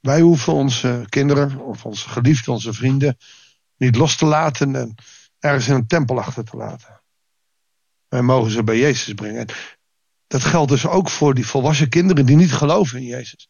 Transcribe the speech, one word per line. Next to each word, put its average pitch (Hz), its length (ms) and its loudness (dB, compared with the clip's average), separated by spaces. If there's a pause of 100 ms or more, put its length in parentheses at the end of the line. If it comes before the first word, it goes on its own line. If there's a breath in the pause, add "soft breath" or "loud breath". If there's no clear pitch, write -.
Wij 139 200 0
hoeven 165 320 4
onze 127 560 -2
kinderen 143 520 0
of - 240 -12
onze 104 240 -12
geliefden, 127 440 0
onze 113 200 -6
vrienden 135 440 0 (600 soft breath)
niet 123 200 2
los 151 200 2
te 160 100 0
laten 151 500 0
en 117 180 -8 (440 loud breath)
ergens 135 300 -2
in 139 60 4
een 120 120 0
tempel 131 320 0
achter 113 260 -8
te 113 120 -16
laten. 107 460 -16 (1040)
Wij 127 140 -4
mogen 123 280 2
ze 110 140 -2
bij 113 140 0
Jezus 127 360 0
brengen. 104 260 -10
En - 140 -12 (720 loud breath)
dat 135 180 -4
geldt 147 260 2
dus 143 160 0
ook 180 240 0
voor 143 240 2
die 127 120 -2
volwassen 139 420 0
kinderen 165 380 2
die 139 100 8
niet 165 160 6
geloven 147 460 0
in 131 80 -10
Jezus. 120 440 -14